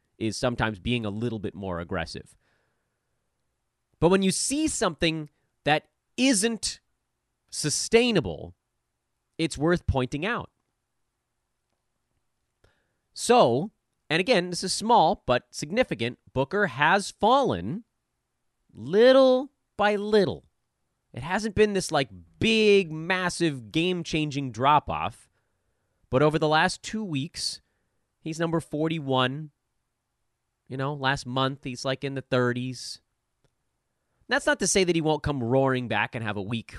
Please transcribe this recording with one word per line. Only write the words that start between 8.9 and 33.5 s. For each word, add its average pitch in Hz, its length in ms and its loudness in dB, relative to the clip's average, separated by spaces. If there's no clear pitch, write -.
it's 160 220 -4
worth 170 280 0
pointing 135 380 -2
out. 214 240 -6
So, 185 600 2
and 160 120 0
again, 185 280 2
this 180 160 -6
is 185 80 -6
small 190 540 2
but 123 240 0
significant, 151 680 -4
Booker 185 360 0
has 156 420 2
fallen 196 760 0
little 254 800 4
by 208 200 2
little. 202 480 0
It 123 100 -12
hasn't 196 320 -4
been 214 200 4
this, 185 180 -2
like, 139 160 0
big, 208 520 4
massive, 160 840 -2
game-changing 156 800 -2
drop-off. 110 760 0
But 131 140 2
over 151 160 4
the 156 100 0
last 160 340 0
two 220 220 -8
weeks, 156 560 -8
he's 160 200 -8
number 165 200 0
forty-one. 147 920 -2
You 123 80 -10
know, 135 180 -6
last 139 320 -2
month, 131 380 -2
he's, 123 200 -10
like, 131 200 -4
in 139 100 -6
the 135 60 -6
thirties. 123 800 -2